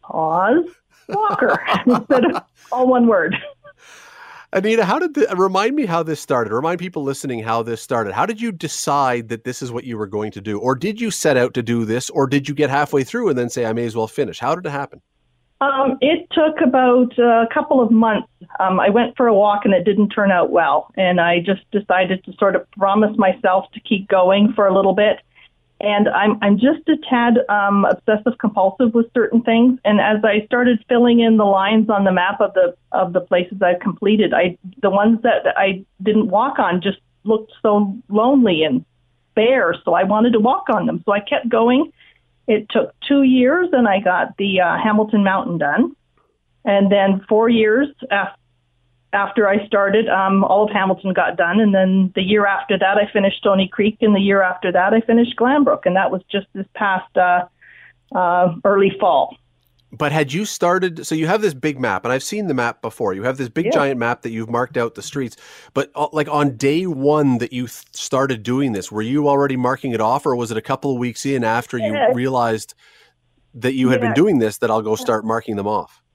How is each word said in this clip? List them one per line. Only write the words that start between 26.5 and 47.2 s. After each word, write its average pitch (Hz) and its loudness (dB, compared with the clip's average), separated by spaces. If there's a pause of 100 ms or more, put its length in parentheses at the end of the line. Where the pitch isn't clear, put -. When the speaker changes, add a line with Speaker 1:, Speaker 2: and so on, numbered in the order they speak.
Speaker 1:
just 294 0
a 311 2 (120)
tad, 240 2 (100)
um, 202 0
obsessive 214 -2
compulsive 208 0
with 233 2
certain 226 0
things. 240 2
And 208 2
as 214 0
I 214 0
started 247 0
filling 233 4
in 226 4
the 214 4
lines 202 2
on 202 2
the 185 4
map 185 0
of 202 0
the, 180 2 (180)
of 180 -2
the 185 2
places 180 -2
I've 180 2
completed, 202 0
I, 180 0 (240)
the 196 2
ones 214 2
that 233 2 (100)
I 190 -2 (180)
didn't 214 2
walk 226 0
on 180 0
just 196 -4 (240)
looked 220 -2 (100)
so 208 2 (120)
lonely 214 2
and 131 -2 (500)
bare. 220 2 (100)
So 170 0
I 180 2
wanted 214 2
to 214 4
walk 247 0
on 240 0
them. 170 -4
So 202 0
I 208 0
kept - -4
going. 247 2 (560)
It 214 0
took - -2 (140)
two 277 4
years 269 2
and 247 2
I 196 2
got 180 -2
the, 196 0
uh, 170 2
Hamilton 214 2
Mountain 190 -2
done. 160 0 (680)
And 196 2
then 196 2